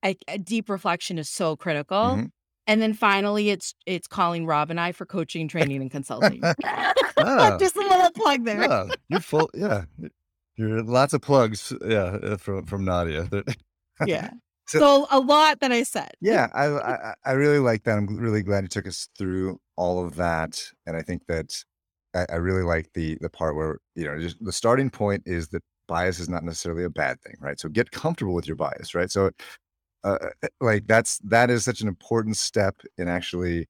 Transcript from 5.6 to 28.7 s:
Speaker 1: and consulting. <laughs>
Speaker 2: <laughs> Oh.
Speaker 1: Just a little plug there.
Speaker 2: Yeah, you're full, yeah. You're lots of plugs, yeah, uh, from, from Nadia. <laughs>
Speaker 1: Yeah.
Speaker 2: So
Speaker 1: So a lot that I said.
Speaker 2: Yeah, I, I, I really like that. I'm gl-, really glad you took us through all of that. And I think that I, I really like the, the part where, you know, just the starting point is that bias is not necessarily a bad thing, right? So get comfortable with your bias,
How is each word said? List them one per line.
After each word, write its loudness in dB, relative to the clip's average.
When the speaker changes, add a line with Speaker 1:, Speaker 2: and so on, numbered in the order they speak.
Speaker 1:
and -8
consulting. 0
<laughs> 2
Speaker 2:
<laughs> -
Oh. 6
Speaker 1:
Just 4
a -2
little 6
plug 2
there. 0
Speaker 2:
Yeah, 2
you're 0
full, 0
yeah. -2
You're -2
lots 2
of 0
plugs, 2
yeah, 0
uh, -4
from, -8
from -4
Nadia. -2
<laughs> -8
Speaker 1:
Yeah. -4
Speaker 2:
So 0
Speaker 1:
So 8
a 6
lot 4
that 2
I 2
said. -6
Speaker 2:
Yeah, 4
I, 2
I, -4
I 0
really 4
like 2
that. 2
I'm 0
gl-, -6
really 0
glad 0
you -10
took -4
us -10
through -4
all 0
of -8
that. -2
And -6
I -6
think -8
that -4
I, 0
I -4
really 0
like -2
the, -4
the -8
part -4
where, -4
you -6
know, -6
just -8
the -6
starting 2
point -2
is -4
that -8
bias -2
is -6
not -4
necessarily -6
a -4
bad -4
thing, -20
right? -10
So -8
get 0
comfortable -4
with -2
your -6
bias, -6